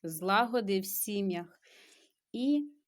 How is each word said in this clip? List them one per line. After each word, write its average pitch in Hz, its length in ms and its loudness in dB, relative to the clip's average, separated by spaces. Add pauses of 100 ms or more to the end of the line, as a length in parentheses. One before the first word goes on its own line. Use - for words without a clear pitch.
злагоди 190 760 2
в 190 60 -4
сім'ях 190 760 -4 (680)
і 294 400 0 (160)